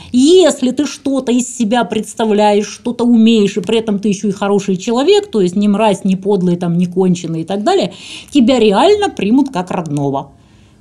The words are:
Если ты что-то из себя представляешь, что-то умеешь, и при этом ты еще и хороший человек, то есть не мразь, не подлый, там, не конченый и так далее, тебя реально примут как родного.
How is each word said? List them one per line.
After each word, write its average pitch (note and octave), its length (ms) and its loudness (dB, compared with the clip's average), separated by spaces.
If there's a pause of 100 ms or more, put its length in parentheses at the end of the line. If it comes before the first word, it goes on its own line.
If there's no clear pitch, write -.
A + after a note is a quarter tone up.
(120)
Если C#4 600 4
ты C#4+ 140 -2
что-то C4+ 460 -4
из A#3+ 160 0 (100)
себя A#3 280 0
представляешь, G#3+ 840 0
что-то A#3+ 380 -6
умеешь, A3 500 4
и G#3 60 -4
при A3 180 -2
этом G#3+ 200 -4
ты G#3+ 100 -2
еще G3+ 180 -4
и G3 40 0
хороший G3 440 -2
человек, C#4+ 560 0
то A3 80 -2
есть F3+ 160 0
не G#3 140 0
мразь, G#3 340 0
не F#3+ 140 0
подлый, F#3+ 400 0
там, F3 200 -2
не F3+ 100 0
конченый F3 560 -2
и - 20 -18
так G3+ 180 -6
далее, E4+ 300 0 (360)
тебя B3+ 300 2
реально D4+ 500 4
примут B3 400 0
как F3+ 220 -6
родного. C#3+ 640 -4 (480)